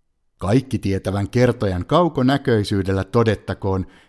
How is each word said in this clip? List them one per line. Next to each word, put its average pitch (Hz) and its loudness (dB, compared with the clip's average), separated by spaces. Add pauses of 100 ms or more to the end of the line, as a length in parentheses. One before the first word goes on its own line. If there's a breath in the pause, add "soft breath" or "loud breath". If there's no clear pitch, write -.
(380)
Kaikki 110 0
tietävän 98 -2
kertojan 113 0
kaukonäköisyydellä 123 0
todettakoon, 98 -2 (220 loud breath)